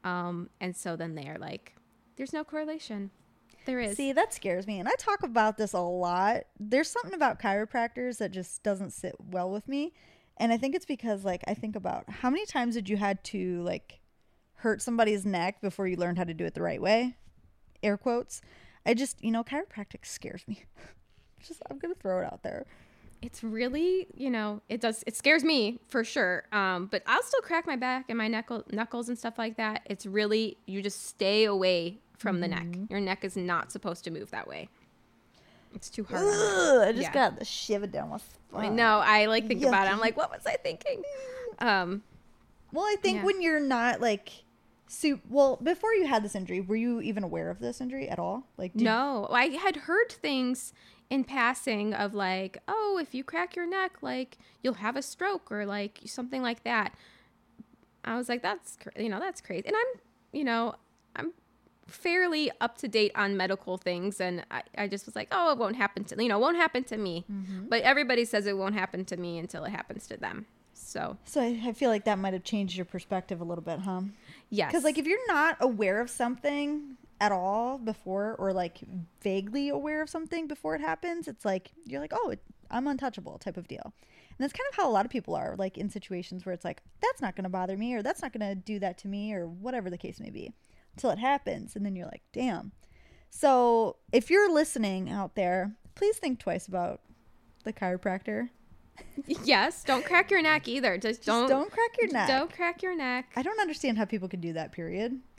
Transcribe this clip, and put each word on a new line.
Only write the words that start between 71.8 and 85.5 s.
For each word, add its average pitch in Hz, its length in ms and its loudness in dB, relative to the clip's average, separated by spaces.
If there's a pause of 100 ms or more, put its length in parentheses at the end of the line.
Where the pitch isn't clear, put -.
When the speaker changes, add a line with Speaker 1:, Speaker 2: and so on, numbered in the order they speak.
Speaker 2:
like 202 160 2
that 202 120 2
might 196 140 0
have 180 100 -4
changed 196 340 -2
your 185 80 -4
perspective 180 560 -6
a 175 40 -6
little 170 180 -6
bit, 165 160 -4
huh? 185 240 -2 (480)
Speaker 1:
Yes. 202 220 0
Speaker 2:
'Cause, - 100 4
like, 302 160 4
if 285 80 -2
you're 453 220 2
not 311 320 4
aware 214 400 4
of 240 100 -2
something 285 840 -2 (220)
at 208 140 4
all 214 460 0
before, 214 600 -4
or, 190 140 0
like, 175 260 -2 (440)
vaguely 208 480 0
aware 302 320 -2
of 302 80 -4
something 320 360 -4
before 311 280 -4
it 302 80 -4
happens, 339 460 -4
it's - 160 -14
like, 190 260 0 (140)
you're 262 160 -8
like, 302 140 -8
"Oh, 427 160 0
it, - 100 -6 (300)
I'm 254 160 -2
untouchable" 262 520 -4
type - 180 -8
of 175 120 -12
deal. - 160 -10
And - 600 -20
that's 285 80 -2
kind 539 180 -4
of - 60 -8
how 359 120 4
a 233 40 4
lot 208 140 4
of - 40 -8
people 180 240 -4
are, - 220 -2